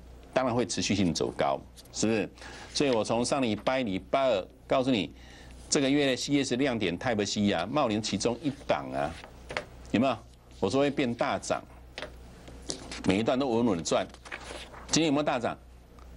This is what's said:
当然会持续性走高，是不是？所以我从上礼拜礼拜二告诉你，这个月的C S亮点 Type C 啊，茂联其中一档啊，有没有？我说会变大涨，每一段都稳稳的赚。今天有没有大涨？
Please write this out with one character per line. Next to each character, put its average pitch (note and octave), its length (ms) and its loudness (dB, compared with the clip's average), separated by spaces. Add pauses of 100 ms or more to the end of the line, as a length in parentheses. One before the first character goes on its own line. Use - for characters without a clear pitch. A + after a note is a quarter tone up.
(320)
当 C3 140 2
然 A#2 80 0
会 B2 100 2
持 - 160 -4
续 - 140 2
性 F#2 180 4
走 B1 240 -2
高， C#2+ 240 0 (320)
是 - 140 -2
不 A2 60 4
是？ G2+ 160 0 (440)
所 D3 140 2
以 C3+ 40 4
我 A2+ 120 4
从 A#2 220 0
上 C#3 180 0
礼 A2 140 2
拜 C3 260 0
礼 F#2+ 160 -2
拜 C3+ 300 2
二 G#2 200 2 (160)
告 C#3 160 2
诉 C3 120 2
你， F#2+ 200 0 (560)
这 - 120 2
个 C3+ 100 2
月 C#3+ 160 4
的 B2+ 100 2
C C#3 280 2
S B2+ 100 0
亮 B2 240 2
点 F2 180 0
Type G#2 300 0
C G2+ 240 2
啊， F2 180 2
茂 C#3+ 200 2
联 G#2+ 120 0
其 G#2+ 160 -4
中 A#2+ 240 0
一 C#3+ 120 -2 (120)
档 C#2+ 280 0
啊， C#2+ 180 -2 (800)
有 - 80 2
没 C3 80 4
有？ B2 100 2 (440)
我 G2 100 2
说 C3+ 120 4
会 C#3+ 60 4
变 C3 240 0
大 A#2 240 0
涨， E2 240 -2 (1500)
每 F#2 120 4
一 A2+ 60 2
段 C3 120 4
都 C3+ 120 0
稳 A#2 180 4
稳 F#2+ 120 2
的 E2 40 -6
赚。 G2+ 240 0 (800)
今 - 160 4
天 E3 40 4
有 D3 60 4
没 C#3 40 4
有 D3+ 80 2
大 D3+ 120 2
涨？ G#2+ 220 -2 (580)